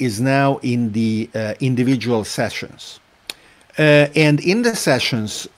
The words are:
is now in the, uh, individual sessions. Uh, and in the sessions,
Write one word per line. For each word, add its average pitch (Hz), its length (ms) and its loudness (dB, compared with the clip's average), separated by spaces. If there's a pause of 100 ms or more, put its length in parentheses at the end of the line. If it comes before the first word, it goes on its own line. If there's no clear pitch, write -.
is 110 180 -2
now 135 420 2
in 120 300 -2
the, 110 420 -2
uh, 110 260 -6
individual 123 640 0
sessions. - 720 -8 (800)
Uh, 147 380 6
and 151 240 4
in 185 220 0
the 233 120 0
sessions, - 720 -2 (120)